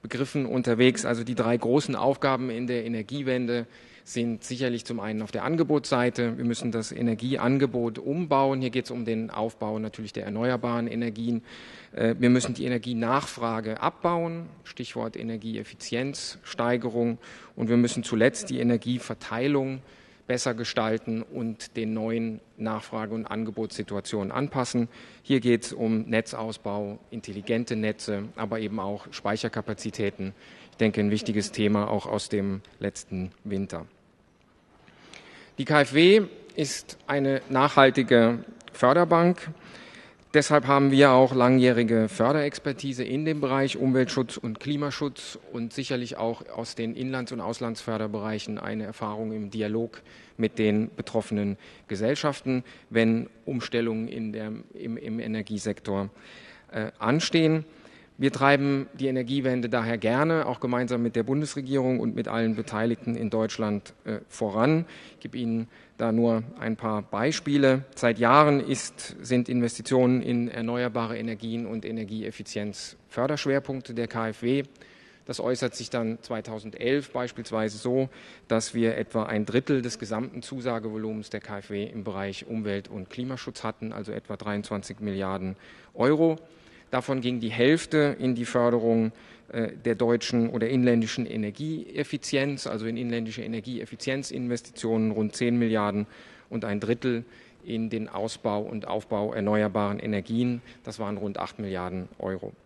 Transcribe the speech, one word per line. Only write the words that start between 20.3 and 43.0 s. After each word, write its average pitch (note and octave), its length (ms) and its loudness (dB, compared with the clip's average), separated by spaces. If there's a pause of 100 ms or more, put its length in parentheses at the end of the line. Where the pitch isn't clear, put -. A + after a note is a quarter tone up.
gestalten A2+ 680 0
und A2+ 560 -8
den A2 160 -2
neuen A2+ 460 -2 (180)
Nachfrage- A2 560 -4
und A2+ 120 -4
Angebotssituationen G#2 1080 -4
anpassen. B2+ 560 0 (340)
Hier C3+ 160 4
geht's A#2 320 2
um A2 300 0
Netzausbau, A2 1000 -4 (120)
intelligente A2+ 680 -4
Netze, G#2+ 460 -2 (120)
aber A2 240 -4
eben G#2 220 -4
auch G2+ 300 -6
Speicherkapazitäten. G#2 1200 -4 (380)
Ich - 60 -20
denke, A2 220 2
ein G#2 120 4
wichtiges G#2 420 0
Thema G#2 360 2
auch G#2 160 -2
aus - 220 -4
dem G2 320 -2 (200)
letzten F#2+ 520 -6 (140)
Winter. G2 400 -6 (1700)
Die C#3 40 -2
K D3+ 160 6
F C3+ 140 4
W F#3+ 300 10 (340)
ist - 400 -6 (100)
eine C3+ 420 2
nachhaltige B2+ 920 8 (340)
Förderbank. E3+ 760 4 (840)
Deshalb C#3+ 340 6
haben C#3 240 6
wir C#3 200 10
auch C3 220 8
langjährige A#2+ 760 6
Förderexpertise C#3 920 0